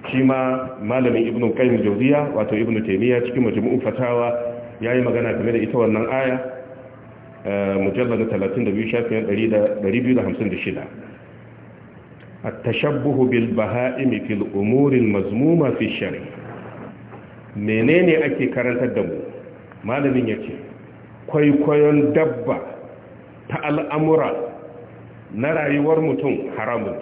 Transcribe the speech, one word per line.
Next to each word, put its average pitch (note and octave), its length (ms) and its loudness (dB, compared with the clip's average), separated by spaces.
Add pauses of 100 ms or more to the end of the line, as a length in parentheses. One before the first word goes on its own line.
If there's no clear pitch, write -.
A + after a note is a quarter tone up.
(120)
Shi C3 120 2
ma C3 600 2
malamin A#2 480 2
Ibn A2 240 0
Qayyim A#2 320 4
Jawziya, C3+ 480 2
wato G#2+ 160 0
Ibn A2 320 0
Taymiyyah A#2+ 400 2
cikin B2 240 0
Majmu'u A2+ 320 0
Fatawa A#2+ 560 0 (460)
yayi B2 200 2
magana A2+ 380 0
game A#2 140 0
da A#2+ 40 2
ita A2+ 200 0
wannan A2 340 2
aya, C3 260 0 (1080)
eh, G2 340 0
mujallad A2 400 0
na A2 80 2
talatin G2 380 -2
da G#2 60 0
biyu, A2 200 -2
shafin A2+ 320 -2
ɗari A2 260 0
da, G#2 300 2
ɗari G#2 240 0
biyu B2+ 120 4
da A#2 80 4
hamsin G2 260 -2
da F2+ 80 -4
shida. - 260 -6 (1600)
"At-tashabbuhu B2+ 840 0
bil A#2 260 2
baha'imi A#2+ 720 0
fil G#2 160 -2 (100)
umuri B2+ 460 4
al-mazmuma A#2 800 2
fi A2 160 0
shari'." F2+ 320 -6 (1300)
Menene B2+ 640 4 (100)
ake C3 240 0
karantar B2 420 0
da G#2 100 0
mu? F2+ 120 -4 (680)
Malamin B2+ 420 0
ya G#2+ 80 0
ce, - 160 -10 (760)
kwaikwayon D3 880 4
dabba - 460 0 (880)
ta - 160 -4
al'amura D3+ 680 2 (1000)
na C3 200 0
rayuwar D3+ 480 2
mutum - 560 0
haramun. A2 440 -4